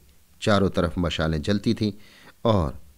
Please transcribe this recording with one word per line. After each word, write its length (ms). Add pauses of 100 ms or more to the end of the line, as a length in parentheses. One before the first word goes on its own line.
(400)
چاروں 300
طرف 280
مشالیں 420
جلتی 340
تھیں 180 (500)
اور 320 (240)